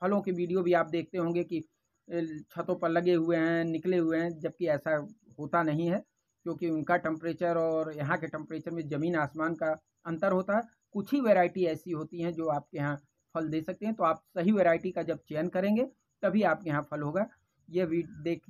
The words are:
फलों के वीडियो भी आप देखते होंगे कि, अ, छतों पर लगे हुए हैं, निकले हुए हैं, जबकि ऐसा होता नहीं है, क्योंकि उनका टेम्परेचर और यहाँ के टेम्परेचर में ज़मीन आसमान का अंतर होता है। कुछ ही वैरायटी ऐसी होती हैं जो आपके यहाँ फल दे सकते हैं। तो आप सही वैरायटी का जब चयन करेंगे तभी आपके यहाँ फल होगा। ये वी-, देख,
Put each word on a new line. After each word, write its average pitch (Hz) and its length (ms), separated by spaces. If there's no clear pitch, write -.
फलों 202 200
के 196 120
वीडियो 175 300
भी 175 100
आप 165 140
देखते 165 320
होंगे 170 260
कि, 170 140
अ, - 600
छतों 175 240
पर 175 140
लगे 175 260
हुए 165 220
हैं, 165 280
निकले 165 340
हुए 160 200
हैं, 165 220
जबकि 160 260
ऐसा 156 300
होता 151 240
नहीं 156 240
है, 185 160
क्योंकि 170 240
उनका 160 280
टेम्परेचर 165 580
और 160 360
यहाँ 151 260
के 160 80
टेम्परेचर 156 440
में 165 180
ज़मीन 151 280
आसमान 156 380
का 160 160
अंतर 170 260
होता 185 240
है। 233 60
कुछ 202 180
ही 277 80
वैरायटी 190 440
ऐसी 160 260
होती 160 320
हैं 170 120
जो 160 140
आपके 147 300
यहाँ 143 180
फल 160 140
दे 156 120
सकते 180 260
हैं। 220 80
तो 175 100
आप 160 240
सही 180 240
वैरायटी 175 380
का 175 120
जब 160 160
चयन 151 200
करेंगे 208 360
तभी 202 220
आपके 165 260
यहाँ 147 200
फल 151 120
होगा। 165 240
ये 175 160
वी-, 165 220
देख, 156 440